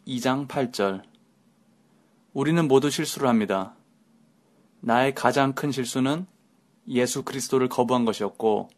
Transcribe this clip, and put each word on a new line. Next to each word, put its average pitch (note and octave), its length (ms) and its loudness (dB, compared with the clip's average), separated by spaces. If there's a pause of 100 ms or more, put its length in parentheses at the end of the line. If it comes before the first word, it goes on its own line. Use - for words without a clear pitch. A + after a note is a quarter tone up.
이 B2+ 140 -6
장 C3 280 -2
팔 B2+ 240 -4
절. G2 320 -2 (1300)
우리는 D#3 340 2
모두 C3+ 220 6
실수를 C#3+ 380 -2
합니다. G2+ 480 2 (1040)
나의 B2 340 2
가장 C3+ 400 2
큰 C#3+ 180 -4
실수는 C3+ 540 -2 (600)
예수 B2 360 0
그리스도를 C3 460 0
거부한 B2 360 0
것이었고, G#2 720 -2